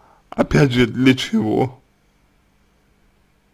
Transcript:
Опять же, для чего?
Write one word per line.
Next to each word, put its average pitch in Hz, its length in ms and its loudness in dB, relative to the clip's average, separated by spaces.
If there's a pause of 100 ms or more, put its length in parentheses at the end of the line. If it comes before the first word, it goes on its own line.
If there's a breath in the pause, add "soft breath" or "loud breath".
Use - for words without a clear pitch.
(300 soft breath)
Опять 143 420 0
же, 120 140 2
для 123 280 2
чего? 123 680 -4 (1700)